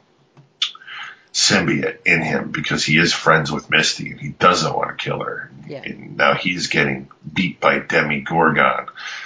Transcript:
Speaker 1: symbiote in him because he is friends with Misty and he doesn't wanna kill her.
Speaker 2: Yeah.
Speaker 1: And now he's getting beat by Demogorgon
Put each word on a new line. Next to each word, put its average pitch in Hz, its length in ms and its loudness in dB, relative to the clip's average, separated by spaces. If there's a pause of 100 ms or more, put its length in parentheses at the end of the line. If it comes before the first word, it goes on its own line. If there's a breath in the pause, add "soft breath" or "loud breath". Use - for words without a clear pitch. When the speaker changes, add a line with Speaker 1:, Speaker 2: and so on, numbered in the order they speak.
(1300 loud breath)
Speaker 1:
symbiote - 720 0
in 82 180 2
him 76 280 -4
because 76 340 -4
he 78 140 4
is 82 140 4
friends 78 400 2
with 71 180 -6
Misty 78 420 0
and 67 80 -16
he 71 100 -8
doesn't 87 440 2
wanna - 200 -4
kill - 280 -6
her. - 280 -8 (160)
Speaker 2:
Yeah. - 180 -14
Speaker 1:
And - 320 -12
now 71 180 4
he's 87 340 -2
getting 69 400 -2 (240)
beat 85 280 -2
by 71 180 4
Demogorgon 76 1080 2 (400 loud breath)